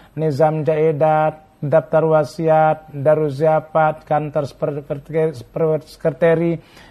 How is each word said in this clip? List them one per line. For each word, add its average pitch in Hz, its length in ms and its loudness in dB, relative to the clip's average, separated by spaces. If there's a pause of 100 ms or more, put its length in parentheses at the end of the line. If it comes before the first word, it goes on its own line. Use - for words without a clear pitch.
(200)
Nizam 156 480 0
Jaedat, 156 960 0
Daftar 156 400 0
Wasiat, 156 880 0
Darul 151 400 0
Ziafat, 156 720 0
kantor 151 480 -2
seper-, 147 320 -8 (480)
seper-, 156 560 -4
sekretari, 165 720 0 (320)